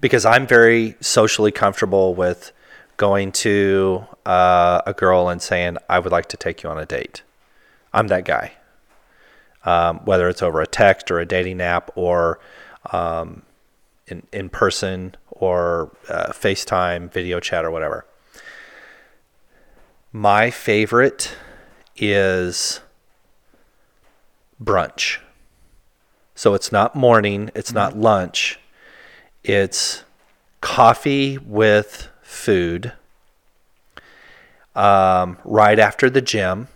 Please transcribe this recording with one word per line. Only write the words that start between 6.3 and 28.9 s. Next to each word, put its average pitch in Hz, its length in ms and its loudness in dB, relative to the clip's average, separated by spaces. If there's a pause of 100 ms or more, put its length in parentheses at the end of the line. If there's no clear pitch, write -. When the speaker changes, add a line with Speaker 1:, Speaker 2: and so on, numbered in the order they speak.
Speaker 1:
take - 260 -10
you 80 80 -10
on 78 80 -10
a 78 80 -12
date." - 360 -10 (720)
I'm 107 160 0
that 92 160 0
guy. - 280 -4 (1120)
Um, 85 400 0
whether 92 240 2
it's 90 140 -4
over 80 200 -2
a 80 40 -2
text - 440 2
or 87 100 -2
a 87 60 -8
dating 92 340 -4
app 87 340 -4
or, 87 440 -2 (520)
um, 85 520 -8 (640)
in, - 260 -18
in 95 160 -10
person 95 680 -4 (160)
or, 87 600 -2 (180)
uh, 82 240 -6
FaceTime, 87 800 -4
video 90 260 -6
chat 85 260 -4
or 80 60 -6
whatever. 80 360 -8 (2000)
My 107 380 2
favorite 117 840 0 (640)
is 95 840 -2 (1800)
brunch. 95 560 -2 (1160)
So 101 200 2
it's - 180 -6
not 104 220 0
morning, 107 600 2
it's 110 180 -10
not 101 200 -2
Speaker 2:
Mm-hmm. 107 100 -6
Speaker 1:
lunch. 98 580 0 (840)